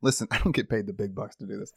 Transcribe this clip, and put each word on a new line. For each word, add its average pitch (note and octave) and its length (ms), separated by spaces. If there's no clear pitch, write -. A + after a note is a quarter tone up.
Listen, B2 280
<laughs> - 20
I - 80
don't F3+ 140
get - 160
paid G#2+ 180
the G2+ 60
big G2+ 200
bucks G2 240
to A#2+ 80
do G2+ 140
this. - 180